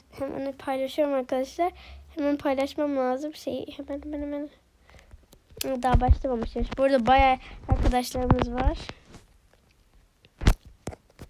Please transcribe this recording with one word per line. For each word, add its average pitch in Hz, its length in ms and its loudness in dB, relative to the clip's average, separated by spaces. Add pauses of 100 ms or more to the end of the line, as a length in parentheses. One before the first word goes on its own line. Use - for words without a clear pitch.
(180)
hemen 277 340 -6
paylaşıyorum 269 600 -2
arkadaşlar. 269 580 -2 (420)
Hemen 285 220 0
paylaşmam 285 600 -2
lazım. 262 380 -2
Şey, 254 320 -8 (100)
hemen, 285 260 -10
hemen, 294 200 -8
hemen. 294 280 -8 (1300)
Daha 247 180 4
başlamamış 247 560 2
yarış. 240 220 -4
Burada 269 280 4
bayağı 262 300 6 (320)
arkadaşlarımız 247 840 2
var. 269 260 0 (2500)